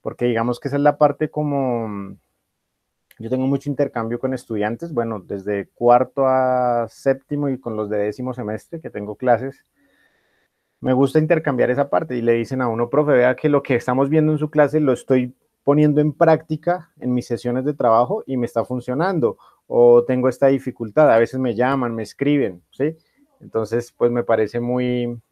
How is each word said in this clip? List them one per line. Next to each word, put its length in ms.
porque 240
digamos 340
que 100
esa 80
es 60
la 140
parte 340
como, 840
yo 100
tengo 180
mucho 220
intercambio 500
con 140
estudiantes, 600
bueno, 260
desde 560
cuarto 520
a 640
séptimo 600
y 100
con 180
los 120
de 100
décimo 340
semestre 480
que 80
tengo 260
clases, 480
me 120
gusta 260
intercambiar 520
esa 180
parte 260
y 60
le 120
dicen 280
a 60
uno, 220
"Profe, 240
vea 220
que 140
lo 140
que 120
estamos 340
viendo 220
en 60
su 120
clase 300
lo 140
estoy 400
poniendo 380
en 100
práctica 880
en 140
mis 120
sesiones 380
de 100
trabajo 540
y 100
me 80
está 200
funcionando, 720
o 360
tengo 260
esta 180
dificultad", 640
a 60
veces 220
me 160
llaman, 400
me 80
escriben, 580
¿sí? 260
Entonces, 580
pues 140
me 120
parece 360
muy 580